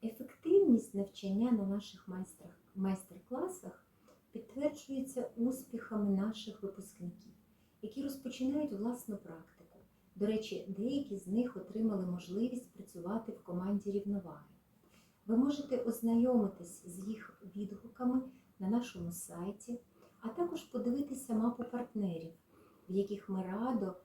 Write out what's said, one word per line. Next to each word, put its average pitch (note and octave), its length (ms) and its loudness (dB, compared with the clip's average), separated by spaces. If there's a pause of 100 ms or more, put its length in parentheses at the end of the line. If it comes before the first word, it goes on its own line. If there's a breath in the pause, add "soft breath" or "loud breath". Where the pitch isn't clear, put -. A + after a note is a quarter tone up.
Ефективність C4+ 920 6
навчання G3 580 0
на G3+ 140 2
наших G3 420 -4
майстрах, - 440 -10 (220)
майстер-класах F#3+ 1120 -4 (460 soft breath)
підтверджується C4+ 1040 -4
успіхами A3+ 760 0
наших G#3 520 -2
випускників, - 720 -10 (500 soft breath)
які C4 200 -8
розпочинають C#4 680 -2
власну A3 440 -4
практику. - 600 -16 (380 soft breath)
До G3+ 100 2
речі, G#3 520 -2
деякі A#3+ 400 -2
з - 80 -10
них A#3 300 2
отримали G3+ 500 0
можливість G3+ 640 -2
працювати F#3+ 600 -6
в - 80 -12
команді G3 520 -2
«Рівноваги». G3 520 -2 (840 soft breath)
Ви A3 100 4
можете C#4 400 4
ознайомитись A3+ 1080 4
з F#3 220 -8
їх - 340 -10 (140)
відгуками A#3 680 0 (360 loud breath)
на F#3+ 100 -2
нашому G3 440 0
сайті, F#3 680 -8 (400 loud breath)
а A3+ 80 -4
також F4 340 -2
подивитися B3 720 0
мапу A#3+ 300 2
партнерів, F3+ 680 -2 (560 loud breath)
в F#3 40 -6
яких G3+ 360 0
ми F#3+ 140 0
радо G3 640 0